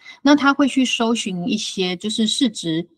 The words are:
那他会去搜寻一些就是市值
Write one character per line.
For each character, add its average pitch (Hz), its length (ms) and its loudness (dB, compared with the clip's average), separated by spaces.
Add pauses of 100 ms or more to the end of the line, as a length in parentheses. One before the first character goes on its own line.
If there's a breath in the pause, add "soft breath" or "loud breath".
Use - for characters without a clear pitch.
(220 loud breath)
那 285 140 6
他 277 180 2
会 285 140 2
去 262 160 2
搜 233 280 0
寻 185 360 -4
一 - 80 0
些 185 400 -4
就 208 120 -8
是 214 200 0
市 254 200 0
值 170 380 -4 (120)